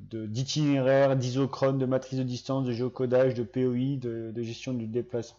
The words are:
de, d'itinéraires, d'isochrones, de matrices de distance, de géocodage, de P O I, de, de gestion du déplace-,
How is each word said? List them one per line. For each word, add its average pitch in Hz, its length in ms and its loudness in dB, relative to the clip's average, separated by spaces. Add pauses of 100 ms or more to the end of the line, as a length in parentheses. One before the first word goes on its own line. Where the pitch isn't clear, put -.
de, 110 260 -8
d'itinéraires, 135 920 2
d'isochrones, 135 600 0
de 131 80 0
matrices 131 320 -2
de 131 40 -2
distance, 131 400 -4
de 123 100 -2
géocodage, 127 600 2
de 117 80 -4
P 127 240 0
O 127 80 2
I, 135 240 0
de, 117 340 -6
de 117 120 -6
gestion 117 300 -6
du 117 120 -4
déplace-, 120 540 -4